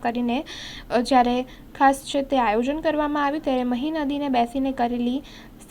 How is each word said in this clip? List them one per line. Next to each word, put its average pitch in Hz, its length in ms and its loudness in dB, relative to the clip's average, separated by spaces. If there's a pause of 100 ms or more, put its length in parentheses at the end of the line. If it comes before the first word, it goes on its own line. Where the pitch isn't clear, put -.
કરીને, 240 420 -2 (440)
અ, 247 120 2
જ્યારે 247 440 4 (320)
ખાસ 277 280 4
છે 277 160 0
તે 277 160 0
આયોજન 247 420 2
કરવામાં 294 460 0
આવ્યું 294 180 -2
ત્યારે 254 200 0
મહી 247 280 -2
નદીને 285 380 -2
બેસીને 254 420 2
કરેલી 240 520 0 (480)